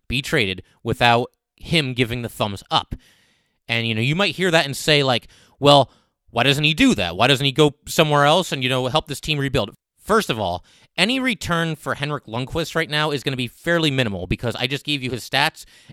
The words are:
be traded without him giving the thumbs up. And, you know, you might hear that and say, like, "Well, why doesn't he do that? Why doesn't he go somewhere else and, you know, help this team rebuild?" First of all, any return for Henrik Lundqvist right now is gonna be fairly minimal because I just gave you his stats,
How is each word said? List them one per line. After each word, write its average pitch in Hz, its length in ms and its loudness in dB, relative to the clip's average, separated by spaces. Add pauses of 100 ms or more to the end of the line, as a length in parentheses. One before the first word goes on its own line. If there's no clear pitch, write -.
be 127 140 -4
traded 98 400 -2 (220)
without 120 480 2 (240)
him 147 380 -2
giving 120 280 -2
the 113 80 -8
thumbs 101 400 -6
up. - 260 -2 (720)
And, 117 200 -2
you 113 80 -2
know, 107 60 0
you 135 120 0
might 180 220 0
hear 180 160 0
that 160 140 2
and 139 120 -8
say, 151 240 2
like, 127 260 0 (300)
"Well, 143 320 6 (400)
why 117 140 0
doesn't 139 200 2
he 156 120 2
do 254 180 4
that? 90 240 -2
Why 113 100 4
doesn't 139 180 2
he 139 60 2
go 147 240 4 (120)
somewhere 147 380 2
else 165 260 2
and, 143 100 -4
you 127 80 -2
know, 127 180 0
help 147 200 -2
this 139 140 -8
team 151 180 -4
rebuild?" 131 340 -2 (240)
First 208 320 0
of 131 80 -2
all, 90 260 -4 (340)
any 233 220 0
return 170 560 -2
for 131 200 -6
Henrik 143 300 -6
Lundqvist 123 500 -6
right 165 140 -2
now 151 200 -2
is 147 140 -4
gonna 135 120 -4
be 123 120 -4
fairly 165 420 0
minimal 104 380 -2
because 110 280 -4
I 123 120 -2
just 135 180 -8
gave 147 160 -4
you 127 80 -8
his 117 180 -10
stats, 143 380 -4 (280)